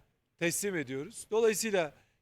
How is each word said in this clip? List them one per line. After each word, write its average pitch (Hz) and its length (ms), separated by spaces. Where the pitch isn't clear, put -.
teslim 175 360
ediyoruz. 143 560
Dolayısıyla 214 640